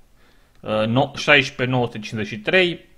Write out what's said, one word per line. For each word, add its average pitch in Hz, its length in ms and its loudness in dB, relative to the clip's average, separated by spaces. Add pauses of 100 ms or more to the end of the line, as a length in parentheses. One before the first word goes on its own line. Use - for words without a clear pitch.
(600)
uh, 107 260 -2
no, 131 300 2
șaisprezece 131 600 2
nouă 123 100 0
sute 117 140 -8
cincizeci 107 280 -6
și 113 100 -10
trei. 170 480 0 (120)